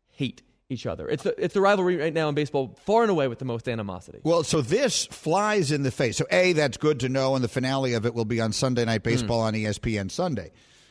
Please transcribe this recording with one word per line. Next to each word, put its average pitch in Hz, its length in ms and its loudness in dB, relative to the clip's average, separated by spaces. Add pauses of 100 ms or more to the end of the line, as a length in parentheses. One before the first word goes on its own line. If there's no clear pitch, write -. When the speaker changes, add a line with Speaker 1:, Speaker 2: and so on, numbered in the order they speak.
Speaker 1:
hate - 340 -6 (300)
each 127 160 -6
other. 80 220 -6
It's - 160 -2
the, - 120 0
it's 175 160 -2
the 202 80 0
rivalry 190 380 4
right 156 160 -2
now 160 160 0
in 143 40 -2
baseball 139 520 -2
far 226 160 4
and 214 80 4
away 143 180 2
with 117 100 -8
the 135 60 -10
most 117 240 -6
animosity. 101 560 -8
Speaker 2:
Well, 165 200 2
so 156 180 0
this 202 440 0
flies 196 640 0
in 143 120 0
the 131 80 0
face. 117 260 0
So 156 140 0
A, 185 240 4
that's 147 240 0
good 151 220 2
to 131 100 -2
know, 135 240 2
and 127 100 0
the 110 40 0
finale 131 440 -2
of 113 140 0
it 113 80 -2
will 117 100 -2
be 113 160 -2
on 110 140 0
Sunday 123 320 0
Night 113 160 0
Baseball 117 400 0
Speaker 1:
Hmm. 110 60 2
Speaker 2:
on 107 80 0
E 107 100 -2
S 104 100 -2
P 110 220 -2
N 95 100 -4
Sunday. 127 440 -4 (380)